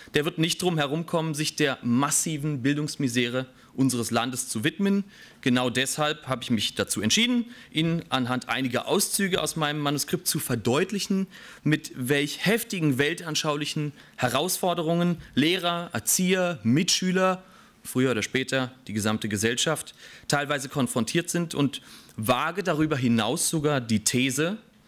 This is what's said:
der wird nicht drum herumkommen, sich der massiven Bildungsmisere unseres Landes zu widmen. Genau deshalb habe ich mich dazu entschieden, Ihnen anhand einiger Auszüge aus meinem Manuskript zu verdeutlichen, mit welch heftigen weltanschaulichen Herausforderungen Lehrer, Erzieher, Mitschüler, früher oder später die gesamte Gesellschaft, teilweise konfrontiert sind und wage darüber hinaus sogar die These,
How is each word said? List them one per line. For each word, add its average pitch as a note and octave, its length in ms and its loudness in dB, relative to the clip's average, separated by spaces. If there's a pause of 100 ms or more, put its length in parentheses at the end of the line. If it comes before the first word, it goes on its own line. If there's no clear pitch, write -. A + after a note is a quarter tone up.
(160)
der D3 100 2
wird D#3+ 140 -4
nicht E3 200 0
drum F3+ 200 2
herumkommen, D#3+ 560 -2
sich D3+ 200 -4
der C#3 280 2
massiven C#3+ 800 0
Bildungsmisere C3 800 0 (300)
unseres B2 340 2
Landes A#2+ 380 -2
zu A2 160 -4
widmen. G3 400 2 (380)
Genau B2+ 280 2
deshalb C#3+ 580 -2
habe B2+ 140 -2
ich - 80 -10
mich A2 260 0
dazu G2+ 260 -2
entschieden, A#3 440 2 (260)
Ihnen E3 360 0
anhand B2+ 400 -2
einiger A#2+ 400 -2
Auszüge F#3 560 0
aus D3+ 140 -4
meinem D3+ 240 -2
Manuskript C#3+ 460 -2
zu E3 120 -2
verdeutlichen, F#3 880 0 (340)
mit D3+ 320 0
welch C#3+ 520 -2
heftigen F3 520 0
weltanschaulichen D3+ 960 -2 (240)
Herausforderungen E3+ 1000 0 (180)
Lehrer, F3 560 0
Erzieher, F3+ 720 0
Mitschüler, F#3 800 2 (400)
früher B2+ 280 2
oder G#2+ 120 0
später C3 480 -2 (160)
die G2+ 60 -8
gesamte G#2+ 340 0
Gesellschaft, A2+ 640 0 (360)
teilweise C#3+ 400 0
konfrontiert C3 600 0
sind E3+ 240 -2
und - 280 0 (340)
wage C#3+ 480 0
darüber D#3 320 2
hinaus A#2+ 540 2
sogar D3 320 2
die A2+ 240 0
These, C3+ 520 0 (300)